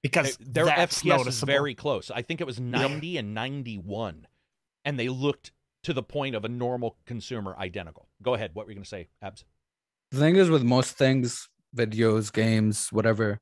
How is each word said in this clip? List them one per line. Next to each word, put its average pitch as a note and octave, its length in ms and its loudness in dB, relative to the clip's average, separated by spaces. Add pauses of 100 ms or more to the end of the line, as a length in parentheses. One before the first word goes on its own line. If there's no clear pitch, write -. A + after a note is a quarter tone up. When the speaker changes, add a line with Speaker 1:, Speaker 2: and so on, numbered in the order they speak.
Speaker 1:
Because C#3 360 0
Speaker 2:
They, - 80 -20
their D#3 200 0
Speaker 1:
that's E3+ 320 2
Speaker 2:
F - 60 -6
P D#3 80 2
S C#3+ 80 6
Speaker 1:
noticeable. B2+ 300 -2
Speaker 2:
is C#3+ 60 4
very C#3+ 200 0
close. B2 340 -4
I B2 140 -6
think E3 180 -6
it E3 40 -4
was B2+ 120 -10
Speaker 1:
Yep. B2 120 -8
Speaker 2:
ninety C#3+ 480 -2
and G#2+ 180 -6
ninety-one, G#2+ 920 -8 (580)
and C#3+ 140 -4
they B2 120 -2
looked C3+ 420 -4 (320)
to C3+ 100 -4
the B2+ 80 -2
point C3+ 340 -6
of G#2 80 -4
a A2+ 60 -4
normal A#2+ 560 -4
consumer G#2+ 540 -8
identical. F2+ 500 -10 (140)
Go B2 100 2
ahead. G2+ 220 -4
What G#2+ 100 -10
were A2 60 -18
you G2+ 60 -14
gonna G2 80 -16
say, F2+ 240 -14 (120)
Abs? G2 240 -14 (640)
Speaker 3:
The C3 80 -6
thing D#3+ 200 6
is F#3 120 8
with D3+ 140 4
most B2 340 2
things, C3 500 2 (280)
videos, A2 580 2
games, A2 580 2
whatever, G#2+ 500 2